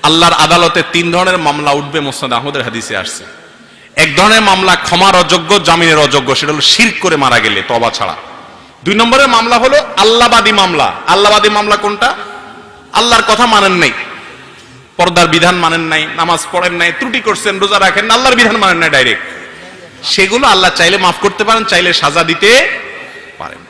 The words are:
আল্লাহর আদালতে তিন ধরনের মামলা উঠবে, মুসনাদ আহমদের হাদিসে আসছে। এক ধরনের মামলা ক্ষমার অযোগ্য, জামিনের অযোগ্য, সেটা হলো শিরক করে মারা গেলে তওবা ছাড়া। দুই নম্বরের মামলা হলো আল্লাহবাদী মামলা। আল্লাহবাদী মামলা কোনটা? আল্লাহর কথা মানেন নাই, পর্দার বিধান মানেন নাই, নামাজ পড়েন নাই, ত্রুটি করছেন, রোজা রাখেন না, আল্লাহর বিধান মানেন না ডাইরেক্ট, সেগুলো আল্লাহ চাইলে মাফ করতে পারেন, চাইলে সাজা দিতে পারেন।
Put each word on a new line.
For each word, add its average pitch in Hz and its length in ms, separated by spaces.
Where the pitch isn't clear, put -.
আল্লাহর 165 300
আদালতে 165 500
তিন 170 200
ধরনের 185 260
মামলা 147 320
উঠবে, 143 300
মুসনাদ 135 320
আহমদের 135 300
হাদিসে 113 340
আসছে। - 280
এক 151 200
ধরনের 214 240
মামলা 190 360
ক্ষমার 185 400
অযোগ্য, 175 480
জামিনের 165 340
অযোগ্য, 135 380
সেটা 147 160
হলো 151 80
শিরক - 400
করে 170 160
মারা 127 220
গেলে 104 300
তওবা 117 220
ছাড়া। 87 260
দুই 202 100
নম্বরের 240 340
মামলা 233 300
হলো 254 180
আল্লাহবাদী 226 560
মামলা। 170 400
আল্লাহবাদী 208 420
মামলা 208 280
কোনটা? 208 400
আল্লাহর 233 300
কথা 220 240
মানেন 202 260
নাই, 160 200
পর্দার 175 320
বিধান 165 260
মানেন 165 260
নাই, 156 260
নামাজ 165 360
পড়েন 180 200
নাই, 170 260
ত্রুটি 247 220
করছেন, 202 380
রোজা 196 220
রাখেন 190 240
না, 226 100
আল্লাহর 254 220
বিধান 226 200
মানেন 190 220
না 165 100
ডাইরেক্ট, 127 340
সেগুলো 214 440
আল্লাহ 190 280
চাইলে 175 240
মাফ 185 220
করতে 202 240
পারেন, 220 200
চাইলে 180 280
সাজা 156 320
দিতে 202 440
পারেন। 76 200